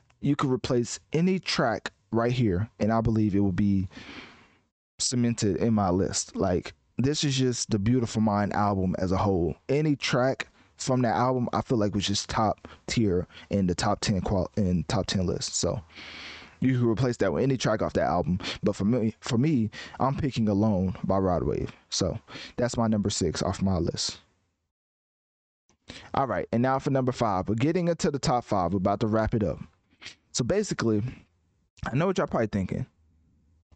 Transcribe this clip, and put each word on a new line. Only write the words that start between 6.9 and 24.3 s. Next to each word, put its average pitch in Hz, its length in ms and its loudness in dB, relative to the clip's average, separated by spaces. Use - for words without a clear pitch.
this 139 280 0
is 139 120 0
just 127 340 0
the 113 80 2
Beautiful 113 440 2
Mind 104 300 2
album 98 460 2
as 90 120 -2
a 92 60 2
whole. 90 400 2
Any 147 280 2
track 131 500 0
from 127 260 0
that 110 140 2
album, 123 360 2
I 110 100 0
feel 127 160 0
like 101 160 0
was 98 120 0
just 101 220 -2
top - 400 0
tier 95 400 2
in 98 160 2
the 87 80 2
top 101 260 0
ten 98 200 0
qual-, 92 360 0
in 90 280 2
top 98 220 -2
ten 92 200 -2
list. - 300 -4
So 90 240 -2
you 127 180 2
can 120 80 2
replace 117 300 2
that 98 160 2
with 76 100 0
any 135 140 2
track 107 260 0
off 82 120 -2
that 85 120 2
album. 85 320 0
But 101 140 0
for 98 80 -2
me, 110 360 0
for - 180 -2
me, 127 320 2
I'm 135 180 0
picking 123 320 0
Alone 98 540 2
by 95 160 0
Rod 90 240 2
Wave. 57 300 -2
So 98 300 -2
that's 120 200 -2
my 117 100 2
number 104 240 2
six 82 320 -2
off - 200 -2
my 95 160 2
list. - 400 -2